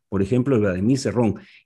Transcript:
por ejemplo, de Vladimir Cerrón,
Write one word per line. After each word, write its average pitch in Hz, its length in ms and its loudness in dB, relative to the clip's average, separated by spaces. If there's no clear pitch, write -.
por 98 140 -2
ejemplo, 123 340 0
de 107 60 2
Vladimir 101 360 0
Cerrón, 110 380 0